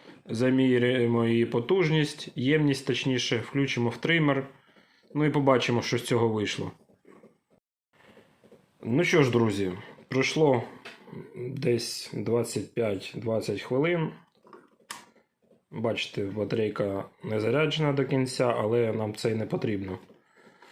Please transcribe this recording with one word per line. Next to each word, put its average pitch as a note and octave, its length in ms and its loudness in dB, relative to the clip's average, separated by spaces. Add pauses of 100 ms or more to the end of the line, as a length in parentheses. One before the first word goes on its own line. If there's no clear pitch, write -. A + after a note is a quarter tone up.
(260)
заміряємо B2 1000 4
її A#2 200 4
потужність, D#3 920 0
ємність, C#3+ 520 2
точніше, B2+ 500 0
включимо B2 520 -2
в A#2 80 -6
тример. D3 500 0 (680)
Ну D3+ 120 0
і D3+ 40 2
побачимо, C3+ 520 4
що - 160 -2
з A#2 80 -8
цього A#2 240 2
вийшло. G#2+ 420 -2 (2000)
Ну B2 220 0
що E3 200 4
ж, B2 80 2
друзі, G2+ 400 2 (360)
пройшло C3 560 2 (720)
десь B2 760 -4
двадцять A2+ 600 -4
п'ять-двадцять A2 880 -4
хвилин. D#3+ 500 -2 (1600)
Бачите, A2 520 -4
батарейка G2+ 840 -2 (180)
не A2 160 -2
заряджена D3 540 0
до C#3 120 0
кінця, B2+ 520 0
але A2+ 360 2
нам G#2+ 220 -4
це A#2 160 -2
й A2 40 0
не A2 100 -2
потрібно. G2 540 -4 (720)